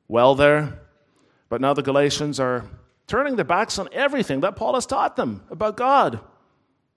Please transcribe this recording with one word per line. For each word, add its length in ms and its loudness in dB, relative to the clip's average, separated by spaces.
well 260 6
there. 460 2
But 100 -4
now 140 2
the 100 -2
Galatians 560 0
are 240 -2
turning 280 -2
their 80 -2
backs 340 -2
on 140 -8
everything 480 -2
that 160 -2
Paul 200 -2
has 100 -2
taught 320 -2
them 320 -6
about 260 -4
God. 460 2